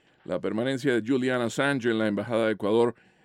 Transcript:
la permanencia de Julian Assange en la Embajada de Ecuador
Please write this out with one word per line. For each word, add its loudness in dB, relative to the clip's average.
la -4
permanencia -2
de 0
Julian 0
Assange 0
en 2
la 2
Embajada 0
de 2
Ecuador 2